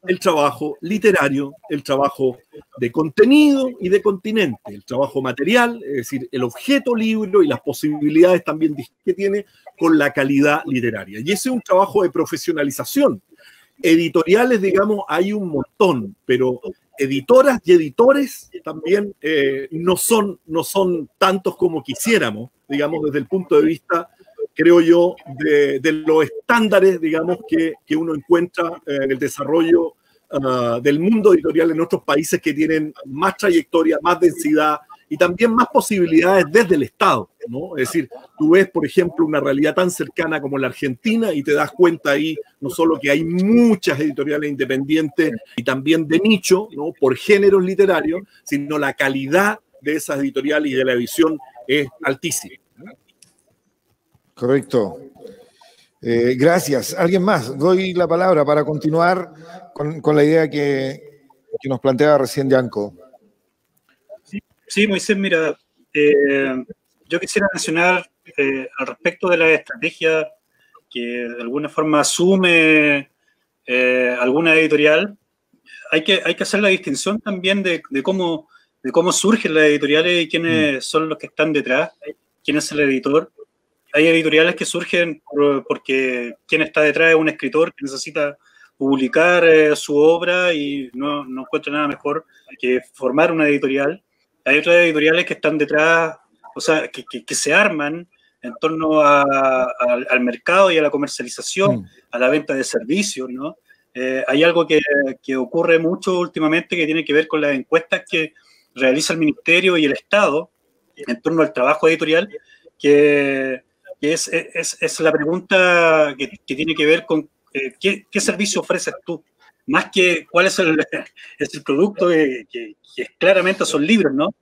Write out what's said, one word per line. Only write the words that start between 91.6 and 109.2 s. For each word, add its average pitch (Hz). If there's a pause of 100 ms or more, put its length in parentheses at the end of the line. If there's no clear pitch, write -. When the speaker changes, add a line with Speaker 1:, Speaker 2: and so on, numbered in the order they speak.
Speaker 3:
nada 147
mejor 143 (320)
que 127 (120)
formar 143
una 160
editorial. 143 (440)
Hay 135
otras 170
editoriales 165
que 165
están 156
detrás, 156 (380)
o 135
sea, 156
que, -
que, 120
que -
se 147
arman 165 (340)
en 120
torno 160
a, 143
al, 131
al 127
mercado 170
y 160
a -
la 147
comercialización, 139
Speaker 2:
Mm. 90 (260)
Speaker 3:
a 120
la 127
venta 147
de 135
servicios, 127
¿no? 135 (360)
Eh, 131
hay 139
algo 170
que, 156 (420)
que 135
ocurre 165
mucho 180
últimamente 170
que 165
tiene 156
que 143
ver 156
con 156
las 143
encuestas 165
que 160 (400)
realiza 135
el 165
Ministerio 170